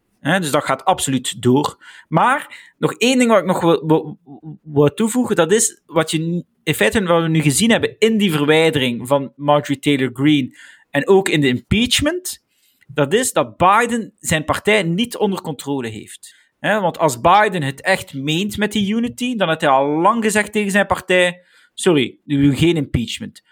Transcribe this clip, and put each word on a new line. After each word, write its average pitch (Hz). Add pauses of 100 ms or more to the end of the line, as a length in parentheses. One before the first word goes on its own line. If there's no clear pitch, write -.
(200)
Hè, 175
dus 156
dat 143
gaat 131
absoluut 135
door. 127 (240)
Maar 233
nog 151
één 247
ding 240
wat 220
ik 175
nog 180
wil, 165
wil, 156 (440)
wil 147
toevoegen, 226
dat 160
is -
wat 156
je 165
n-, 170 (180)
in 156
feite 214
wat 170
we 165
nu 160
gezien 151
hebben 170
in 226
die 202
verwijdering 143
van 139
Marjorie 143
Taylor 131
Greene 139 (320)
en 143
ook 190
in 156
de 139
impeachment, 254 (440)
dat 143
is 247
dat 127
Biden 220
zijn -
partij 208
niet 180
onder 196
controle 135
heeft. - (240)
Hè, 196
want 175
als 135
Biden 185
het 135
echt -
meent 160
met 208
die 208
unity, 240
dan 196
had 160
hij 156
al 135
lang 185
gezegd 208
tegen 208
zijn 196
partij, 180 (300)
"Sorry, 147
we 143
doen 143
geen 165
impeachment, 117